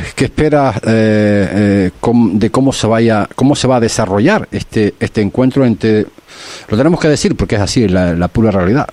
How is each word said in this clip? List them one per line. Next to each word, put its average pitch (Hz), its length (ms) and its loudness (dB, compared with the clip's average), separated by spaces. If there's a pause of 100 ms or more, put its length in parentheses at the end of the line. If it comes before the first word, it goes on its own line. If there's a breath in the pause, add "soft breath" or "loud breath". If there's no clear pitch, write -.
(160)
¿Qué 135 100 0
esperas, 143 520 0
eh, - 100 -6
eh, 104 1120 2
com-, 117 400 2
de 107 120 0
cómo 131 200 0
se - 160 -4
vaya, 110 480 2
cómo 135 180 2
se - 140 -2
va 127 100 2
a - 40 2
desarrollar 113 680 0
este, 104 480 -2
este 107 240 -4
encuentro 127 440 0
entre, 110 400 0 (640 loud breath)
lo 104 80 -2
tenemos 156 240 2
que 160 80 2
decir - 260 0
porque - 200 -4
es 104 60 -2
así, 101 280 0
la, 90 240 0
la 87 160 -2
pura 110 220 0
realidad, 98 420 0